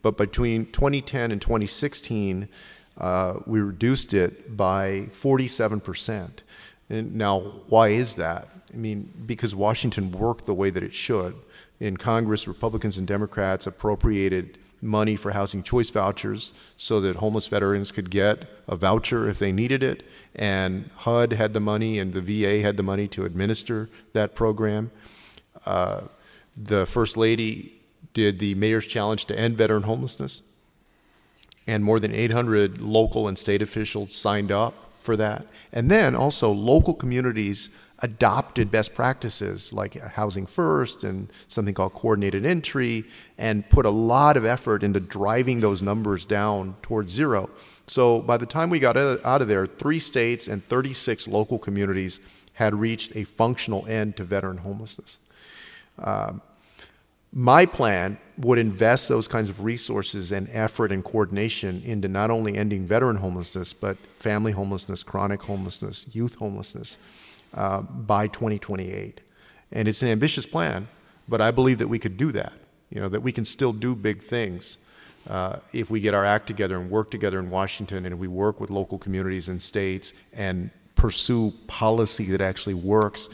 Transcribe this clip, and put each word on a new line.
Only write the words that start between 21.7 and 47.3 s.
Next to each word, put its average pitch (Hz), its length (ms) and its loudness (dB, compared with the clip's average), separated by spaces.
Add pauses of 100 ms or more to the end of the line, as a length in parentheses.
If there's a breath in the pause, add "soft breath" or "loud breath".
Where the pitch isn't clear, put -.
and 95 140 -2
the 92 80 -2
V 104 240 0
A 104 160 4
had 104 160 2
the 101 60 -2
money 98 260 -2
to 95 160 -6
administer 107 640 -2 (240 loud breath)
that 104 220 0
program. 107 560 0 (760 loud breath)
Uh, 92 380 -2 (520 soft breath)
the 104 300 2
First 113 320 0
Lady 113 540 0 (420)
did 104 260 2
the 101 160 0
Mayor's 107 320 2
Challenge 107 380 -2
to 104 120 -6
End 113 200 0
Veteran 107 260 4
Homelessness, 127 600 -6 (1200 soft breath)
and 107 160 0
more 107 160 4
than 107 160 0
eight 110 160 0
hundred 110 500 2
local 110 460 2
and 98 120 -2
state 101 240 2
officials 104 520 -4
signed 101 380 0
up 107 220 0 (280)
for 113 140 0
that. 107 300 -2 (260 loud breath)
And 117 180 2
then 190 240 6
also 123 380 2
local 127 420 4
communities 120 760 -2 (300 loud breath)
adopted 113 720 2
best 110 240 0
practices 104 800 -4
like 101 280 -6
Housing 101 460 -4
First 156 580 0
and 98 240 -6 (200 loud breath)
something 101 260 -2
called 95 200 -2
Coordinated 101 520 0
Entry, 127 580 -2 (320 loud breath)
and 107 320 -2
put 139 180 8
a 104 40 8
lot 120 460 6
of 113 80 2
effort 110 400 2
into 98 160 2
driving 113 600 0
those 98 220 2
numbers 101 420 0
down 101 580 0
towards 107 300 -4
zero. 113 380 0 (380 loud breath)